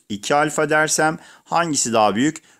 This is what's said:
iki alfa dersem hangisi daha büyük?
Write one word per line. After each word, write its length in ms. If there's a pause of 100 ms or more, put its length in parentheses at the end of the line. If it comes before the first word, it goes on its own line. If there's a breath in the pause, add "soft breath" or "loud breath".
iki 260
alfa 340
dersem 500 (240 loud breath)
hangisi 500
daha 220
büyük? 220 (220 soft breath)